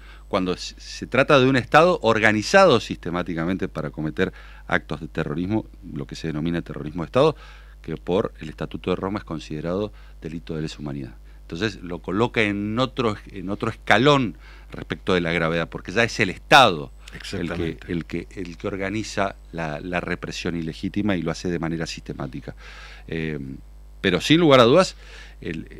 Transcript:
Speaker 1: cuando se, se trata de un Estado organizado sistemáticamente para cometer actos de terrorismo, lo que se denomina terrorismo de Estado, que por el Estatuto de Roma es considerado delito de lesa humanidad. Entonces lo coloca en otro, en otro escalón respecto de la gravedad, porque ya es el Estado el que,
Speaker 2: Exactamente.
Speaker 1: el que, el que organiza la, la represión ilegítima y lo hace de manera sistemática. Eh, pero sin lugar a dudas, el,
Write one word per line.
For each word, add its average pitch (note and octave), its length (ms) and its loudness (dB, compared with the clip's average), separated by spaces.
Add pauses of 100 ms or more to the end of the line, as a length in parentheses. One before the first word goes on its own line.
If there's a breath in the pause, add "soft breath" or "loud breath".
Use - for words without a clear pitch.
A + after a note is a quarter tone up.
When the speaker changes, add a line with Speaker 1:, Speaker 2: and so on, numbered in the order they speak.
(280 loud breath)
Speaker 1:
cuando F2+ 280 0
se, - 220 -12
se - 280 -12
trata C#3 340 6
de B2+ 80 6
un C3+ 80 4
Estado D#3 460 6
organizado A2 760 6
sistemáticamente F2 880 -4
para D2+ 220 -6
cometer D#2 420 -2 (340 loud breath)
actos F2 340 -4
de D#2 80 -10
terrorismo, F2 580 -4 (260)
lo C#2 140 -8
que D#2 80 -14
se D#2+ 140 -8
denomina D#2+ 340 -4
terrorismo D#2 400 -10
de D#2 40 -8
Estado, C#3+ 300 2 (440 loud breath)
que D#2+ 160 -8
por F#2+ 440 -2
el D#2 80 -12
Estatuto D#2 420 -8
de F2+ 60 0
Roma F#2+ 220 -4
es - 60 -16
considerado E2+ 680 -6 (280 soft breath)
delito E2 340 -12
de D#2 80 -6
lesa D#2 160 -8
humanidad. C#2 380 -10 (260 soft breath)
Entonces G2 380 -6
lo F2 200 -10
coloca A2+ 420 -2
en G#2 360 -2
otro, A#2 380 -2 (140)
en F#2 200 -10
otro A2 200 -6
escalón B2 680 2 (360 loud breath)
respecto - 420 -4
de F2 60 2
la E2 100 -2
gravedad, E2 380 0
porque - 240 -12
ya A2 100 2
es A#2 160 -2
el G2+ 120 2
Estado F2+ 640 6 (140 loud breath)
el - 40 -20
que, - 80 -16
Speaker 2:
Exactamente. E2+ 760 -6
Speaker 1:
el E2 120 -4
que, - 300 -8
el E2+ 220 -10
que - 100 -8
organiza G2 680 -4 (160)
la, D#2+ 280 -6
la F2+ 200 -4
represión E2+ 560 -6
ilegítima F#2+ 580 -2
y E2+ 80 -2
lo E2 80 -2
hace E2+ 180 -6
de E2+ 120 -2
manera D#2+ 260 -4
sistemática. C#2+ 680 -10 (500 loud breath)
Eh, D#2+ 320 -6 (640)
pero F2+ 200 2
sin D#3 200 4
lugar C#3 200 8
a A#2 40 10
dudas, D#3 320 4 (440 loud breath)
el, E2+ 280 -8 (120)